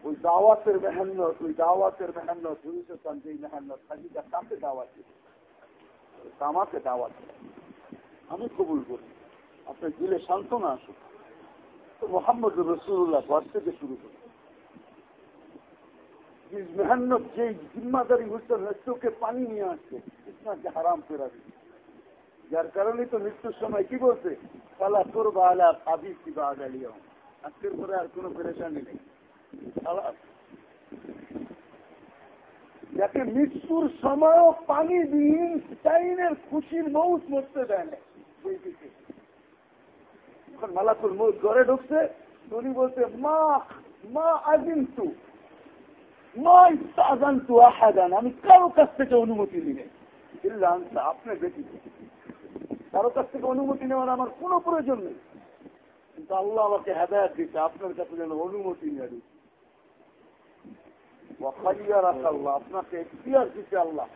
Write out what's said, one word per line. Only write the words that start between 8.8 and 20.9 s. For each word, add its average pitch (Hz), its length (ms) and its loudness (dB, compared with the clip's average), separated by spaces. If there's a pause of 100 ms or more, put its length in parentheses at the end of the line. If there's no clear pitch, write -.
করি। - 200 -14 (580)
আপনার 147 340 -10
দিলে 190 200 -2
সান্ত্বনা 190 480 -4
আসুক। - 280 -8 (1040)
তো 214 80 -6
মোহাম্মদ 202 520 0
রসুল্লাহ 170 680 -2
ঘর 156 140 0 (120)
থেকে 170 180 -6
শুরু 131 320 -14
করে। - 260 -20 (2250)
যে 190 320 -6
মেহনত, 247 380 2 (140)
যেই 226 180 -4
জিম্মাদারি 247 720 0
হুজুর 220 360 -4
সাহেব 202 260 -8
চোখে 247 240 -4
পানি 240 380 -2
নিয়ে 214 160 -6
আসছে, 180 320 -8 (320)
ইসলামকে 190 420 -10
হারাম 165 380 -2